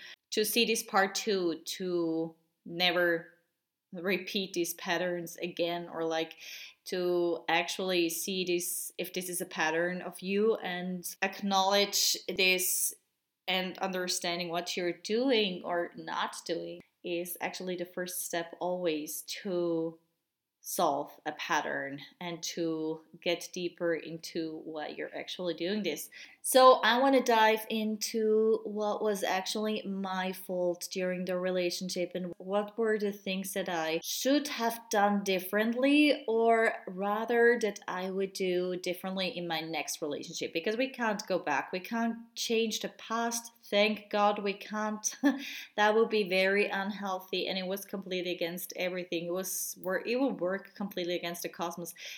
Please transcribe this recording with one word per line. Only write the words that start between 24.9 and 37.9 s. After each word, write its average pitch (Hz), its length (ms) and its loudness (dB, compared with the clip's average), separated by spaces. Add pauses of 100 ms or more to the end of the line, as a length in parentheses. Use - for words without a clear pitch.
you're 147 160 -8
actually 175 400 -6
doing 196 300 -2
this. 156 260 -4 (360)
So 254 380 10
I 226 160 6
wanna 269 220 6
dive 220 480 6
into 220 960 2
what 208 360 -2
was 202 220 2
actually 214 640 0
my 190 480 -2
fault 180 580 -2
during 185 320 -2
the 180 140 -2
relationship 180 800 0
and 180 220 -6
what 202 400 -2
were 220 220 2
the 202 140 -2
things 190 400 -6
that 190 160 -2
I 165 340 0
should 285 460 0
have 233 280 -2 (120)
done 202 340 4
differently, 233 1040 4
or 226 460 4 (120)
rather 220 760 4
that 208 260 0
I 180 220 -4